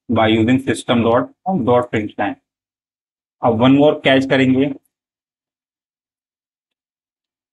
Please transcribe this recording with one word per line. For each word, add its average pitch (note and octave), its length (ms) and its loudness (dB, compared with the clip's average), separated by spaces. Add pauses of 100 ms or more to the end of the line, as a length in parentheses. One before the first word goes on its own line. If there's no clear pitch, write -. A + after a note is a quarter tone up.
(120)
by A2 180 2
using A2+ 340 2
system A#2 400 -2
dot B2 260 0 (200)
out F#3 180 -2
dot B2 240 0
println। G#2 420 -6 (1080)
अब A#2 200 0
one C3 160 4
more D3+ 260 2
catch C3+ 260 0
करेंगे, C3 360 0 (3000)